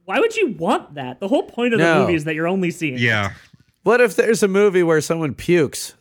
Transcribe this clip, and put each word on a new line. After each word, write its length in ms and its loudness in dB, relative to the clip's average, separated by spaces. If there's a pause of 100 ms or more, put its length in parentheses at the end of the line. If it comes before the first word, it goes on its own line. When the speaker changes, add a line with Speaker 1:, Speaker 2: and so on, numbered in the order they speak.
Speaker 1:
Why 160 -2
would 160 0
you 140 -2 (100)
want 340 -4
that? 260 -12
The 80 -8
whole 160 0
point 300 -4
of 60 2
the 60 4
Speaker 2:
No. 160 4
Speaker 1:
movie 120 0
is 120 -2
that 100 -4
you're 120 -2
only 220 -2
seeing 300 -6
Speaker 3:
Yeah. 300 0
Speaker 1:
it. 20 -14 (500)
Speaker 2:
What 200 2
if 140 2
there's 280 0
a 40 4
movie 360 2
where 180 2
someone 320 -4
pukes? 680 -2